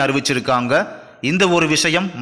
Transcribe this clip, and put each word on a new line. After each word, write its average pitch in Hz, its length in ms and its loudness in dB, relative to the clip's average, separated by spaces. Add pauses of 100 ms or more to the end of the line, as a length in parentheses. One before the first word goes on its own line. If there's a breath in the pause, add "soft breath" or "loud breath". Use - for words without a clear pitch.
அறிவிச்சிருக்காங்க. 135 800 0 (480 loud breath)
இந்த 185 120 2 (120)
ஒரு 160 180 2
விஷயம் 175 360 0 (120)